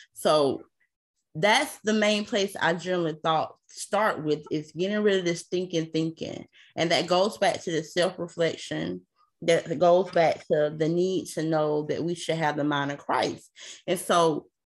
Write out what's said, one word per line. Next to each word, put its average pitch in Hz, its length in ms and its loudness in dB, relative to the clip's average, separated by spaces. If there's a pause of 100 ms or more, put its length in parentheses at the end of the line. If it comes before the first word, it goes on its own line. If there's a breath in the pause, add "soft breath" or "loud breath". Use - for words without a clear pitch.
(140 loud breath)
So 151 480 2 (760)
that's 220 480 2
the 214 100 0
main 208 320 2
place 196 340 -2
I 165 140 0
generally 175 500 -2
thought 160 320 0 (120)
start 202 560 -2
with, 151 280 0
is 151 200 -4
getting 196 320 -2
rid 196 160 4
of 175 60 -4
this 170 180 -2
thinking, 180 440 -2
thinking. 160 580 -4 (300 soft breath)
And 170 160 0
that 160 160 2
goes 185 300 2
back - 260 0
to 180 80 -4
the 160 120 -2
self-reflection, 170 1160 -4 (420)
that 165 360 0
goes 180 320 4
back 160 360 2
to 151 280 2
the 156 140 0
need 180 380 0
to 156 160 -6
know 151 400 0
that 151 200 -2
we 170 120 -2
should 165 200 -4
have 151 220 0
the 147 60 0
mind 143 280 0
of 143 60 -6
Christ. 107 520 -2 (380 loud breath)
And 180 120 0
so 165 480 2 (180)